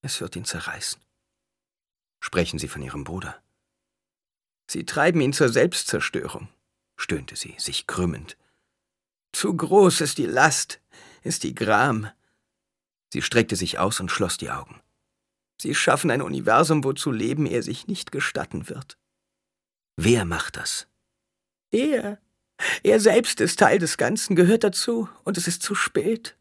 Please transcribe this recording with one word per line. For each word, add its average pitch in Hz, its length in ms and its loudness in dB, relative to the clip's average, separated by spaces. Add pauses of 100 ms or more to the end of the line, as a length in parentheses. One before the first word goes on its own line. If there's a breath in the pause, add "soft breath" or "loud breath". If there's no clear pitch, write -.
Es - 180 -6
wird 95 140 -10
ihn 90 120 -8
zerreißen." - 540 -8 (1200)
"Sprechen 85 380 -2
Sie 73 100 -6
von 71 140 -12
Ihrem 69 220 -12
Bruder?" 80 360 -12 (1300)
"Sie - 160 -8
treiben 170 340 2
ihn 139 140 2
zur 131 160 4
Selbstzerstörung", - 960 -2 (480)
stöhnte - 400 -6
sie, - 220 -10
sich - 280 -6
krümmend. 82 520 -4 (960)
"Zu 196 220 -2
groß 180 460 6
ist 147 180 -2
die 135 80 0
Last, 135 540 2 (420 soft breath)
ist - 200 -4
die 65 120 -4
Gram." 107 560 2 (1000)
Sie - 100 -4
streckte 113 340 0
sich 90 220 -6
aus 117 220 -2
und 95 100 -6
schloss - 280 -2
die - 120 -8
Augen. - 300 -12 (800)
"Sie - 140 -4
schaffen - 360 2
ein 123 120 0
Universum, 135 640 2
wo 135 80 0
zu - 180 -4
leben 127 360 -2
er 120 160 -2
sich - 240 -8
nicht - 260 -8
gestatten - 560 -6
wird." - 300 -14 (1000)
"Wer 104 280 4
macht 82 320 -6
das?" - 320 -6 (840)
"Er. 226 480 -2 (640 loud breath)
Er 214 180 6
selbst 214 400 4
ist - 180 0
Teil 175 200 8
des 170 200 -2
Ganzen, - 360 0
gehört 180 300 6
dazu, 220 460 -2 (140)
und 196 120 -2
es 170 100 -2
ist 175 160 -4
zu - 120 -4
spät. - 680 -2